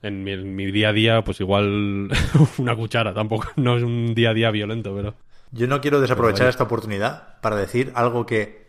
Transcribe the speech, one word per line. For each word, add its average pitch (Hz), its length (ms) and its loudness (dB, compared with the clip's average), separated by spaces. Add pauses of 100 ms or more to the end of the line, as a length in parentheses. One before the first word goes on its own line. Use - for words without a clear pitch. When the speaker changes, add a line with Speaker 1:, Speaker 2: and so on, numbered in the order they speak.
Speaker 1:
En 101 200 -8
mi, 98 80 -6
en 95 240 -8
mi 98 160 -6
día 107 180 2
a 107 40 2
día, 113 300 4
pues - 180 -6
igual 101 680 0 (260)
<laughs> 143 220 6
una 120 180 0
cuchara, 113 380 -2
tampoco, 107 420 -2
no 123 220 2
es 120 60 0
un 117 320 -2
día 117 160 2
a - 20 0
día 113 180 2
violento, 104 440 -4
pero 101 200 -6 (360)
Speaker 2:
Yo 120 160 -2
no 139 140 0
quiero 143 200 2
desaprovechar 120 360 2
Speaker 1:
Pero 123 80 4
vaya. 127 40 6
Speaker 2:
esta 123 140 0
oportunidad 110 760 -4
para 107 140 0
decir 120 400 -2
algo 120 300 0
que 107 440 -4